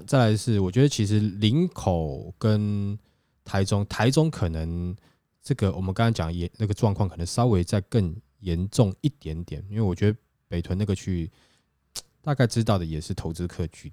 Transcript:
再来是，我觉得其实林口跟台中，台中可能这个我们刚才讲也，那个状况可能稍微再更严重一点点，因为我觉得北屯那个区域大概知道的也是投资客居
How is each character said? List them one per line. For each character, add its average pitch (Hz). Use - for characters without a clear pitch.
再 139
来 110
是， 107
我 92
觉 120
得 143
其 113
实 107
林 107
口 82
跟 104
台 98
中， 101
台 113
中 156
可 90
能 85
这 -
个 101
我 -
们 92
刚 117
才 117
讲 82
也， 85
那 110
个 98
状 104
况 95
可 -
能 85
稍 120
微 95
再 101
更 92
严 90
重 101
一 151
点 80
点， 76
因 104
为 113
我 95
觉 104
得 104
北 87
屯 90
那 101
个 98
区 90
域 80
大 147
概 127
知 113
道 107
的 87
也 80
是 90
投 -
资 87
客 85
居 -